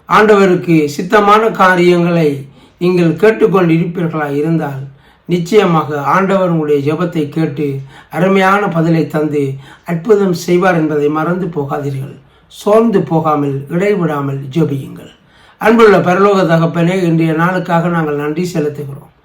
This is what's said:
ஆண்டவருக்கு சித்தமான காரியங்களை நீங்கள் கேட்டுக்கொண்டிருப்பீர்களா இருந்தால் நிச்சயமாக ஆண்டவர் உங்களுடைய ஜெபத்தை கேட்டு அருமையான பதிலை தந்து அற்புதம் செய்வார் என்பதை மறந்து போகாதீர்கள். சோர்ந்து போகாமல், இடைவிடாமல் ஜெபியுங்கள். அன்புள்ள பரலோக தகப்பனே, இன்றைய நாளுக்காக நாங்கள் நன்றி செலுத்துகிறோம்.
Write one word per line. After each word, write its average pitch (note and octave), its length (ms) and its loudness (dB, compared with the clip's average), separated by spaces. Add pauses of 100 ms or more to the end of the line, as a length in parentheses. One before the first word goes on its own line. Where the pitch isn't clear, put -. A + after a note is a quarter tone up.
ஆண்டவருக்கு F3+ 880 4
சித்தமான G#3 540 2
காரியங்களை E3+ 960 2 (300)
நீங்கள் F3 360 2
கேட்டுக்கொண்டிருப்பீர்களா E3+ 1200 0
இருந்தால் C#3+ 600 -4 (340)
நிச்சயமாக E3 720 0
ஆண்டவர் F#3 480 0
உங்களுடைய D3 440 0
ஜெபத்தை E3+ 360 -4
கேட்டு C#3+ 500 -4 (300)
அருமையான F#3+ 580 2
பதிலை D#3+ 400 0
தந்து D3 460 -2 (320)
அற்புதம் F#3+ 480 0
செய்வார் F3+ 420 0
என்பதை D3+ 340 0
மறந்து E3+ 360 -2
போகாதீர்கள். C#3 680 -8 (320)
சோர்ந்து G#3+ 540 0
போகாமல், D3 680 -2
இடைவிடாமல் D#3+ 680 -2 (140)
ஜெபியுங்கள். C#3 560 -4 (480)
அன்புள்ள A3 400 4
பரலோக F#3 460 2
தகப்பனே, E3+ 600 0
இன்றைய E3 300 0
நாளுக்காக F3 540 -2
நாங்கள் D#3+ 280 -2
நன்றி D#3 380 -4
செலுத்துகிறோம். C#3+ 580 -8 (140)